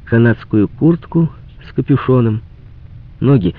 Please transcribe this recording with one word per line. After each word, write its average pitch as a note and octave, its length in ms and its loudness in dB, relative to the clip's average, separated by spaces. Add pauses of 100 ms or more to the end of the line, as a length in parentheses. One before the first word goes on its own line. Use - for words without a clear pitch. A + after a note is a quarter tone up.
канадскую A2+ 640 0
куртку E3 600 -2 (400)
с - 40 -20
капюшоном. B2+ 680 0 (800)
Ноги A2 380 2